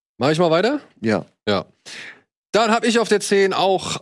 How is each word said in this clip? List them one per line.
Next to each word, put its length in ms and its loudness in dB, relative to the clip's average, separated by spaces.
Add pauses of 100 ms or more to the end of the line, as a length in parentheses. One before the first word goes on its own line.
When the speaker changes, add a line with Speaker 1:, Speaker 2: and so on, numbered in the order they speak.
(180)
Speaker 1:
mach 140 0
ich 80 -2
mal 120 2
weiter? 280 2 (220)
Speaker 2:
Ja. 240 -2 (220)
Speaker 1:
Ja. 180 -2 (880)
Dann 200 2
hab 140 0
ich 140 2
auf 100 0
der 100 2
zehn 340 0
auch 480 -2